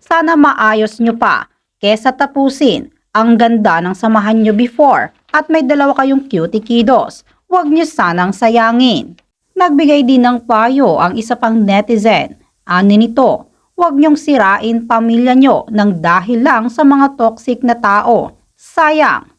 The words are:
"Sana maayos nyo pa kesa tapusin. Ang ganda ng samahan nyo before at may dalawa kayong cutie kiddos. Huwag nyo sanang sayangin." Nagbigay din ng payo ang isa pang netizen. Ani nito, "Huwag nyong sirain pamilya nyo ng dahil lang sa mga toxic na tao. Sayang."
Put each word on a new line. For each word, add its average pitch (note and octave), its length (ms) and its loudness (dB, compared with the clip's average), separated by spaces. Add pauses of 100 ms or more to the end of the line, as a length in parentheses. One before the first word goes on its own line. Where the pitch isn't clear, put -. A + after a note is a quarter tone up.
"Sana E4 320 -2
maayos A3 640 0
nyo A#3 180 -2
pa G#3+ 300 -2 (320)
kesa G#3+ 400 -2
tapusin. C4+ 720 -2 (240)
Ang A3+ 240 2
ganda G#3+ 480 0
ng F3+ 80 -4
samahan A3 480 0
nyo G#3+ 160 0
before A#3+ 560 0 (160)
at D#4 240 -2
may D#4+ 80 2
dalawa C#4+ 320 0
kayong C4+ 340 0
cutie F#3 380 -4
kiddos. A#3 560 0 (320)
Huwag E4+ 160 0
nyo D#4+ 160 0
sanang F3+ 480 -2
sayangin." A#3 880 0 (320)
Nagbigay D4 560 2
din B3+ 160 4
ng A#3+ 240 -2
payo A#3 480 0
ang F#3 240 -2
isa A3+ 160 -6
pang A3+ 240 -2
netizen. G3+ 800 0 (240)
Ani G3 320 2
nito, A3+ 480 0 (320)
"Huwag E4+ 160 0
nyong D4 240 2
sirain A3+ 720 -2
pamilya A#3 480 0
nyo C4 320 2
ng G3+ 320 -2
dahil F3+ 400 -2
lang A#3+ 320 0
sa C#4 80 -6
mga C#4 400 2
toxic A#3 400 -4
na A#3 160 -2
tao. G#3 640 -2 (220)
Sayang." D4+ 640 -2 (120)